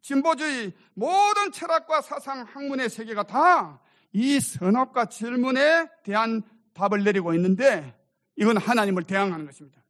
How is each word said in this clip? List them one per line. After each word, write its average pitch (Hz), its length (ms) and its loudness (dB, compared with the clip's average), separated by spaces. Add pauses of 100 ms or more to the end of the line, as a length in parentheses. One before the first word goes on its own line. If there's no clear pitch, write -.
진보주의 277 720 -2 (200)
모든 403 560 0
철학과 320 520 -2
사상, 269 400 -10
학문의 269 480 -6
세계가 214 340 -8
다 226 560 2 (320)
이 262 280 2
선악과 240 640 0
질문에 262 840 0 (140)
대한 220 400 -2 (320)
답을 202 300 0
내리고 185 300 0
있는데 185 640 2 (380)
이건 214 200 4
하나님을 202 480 0
대항하는 185 420 -2
것입니다. 139 440 -20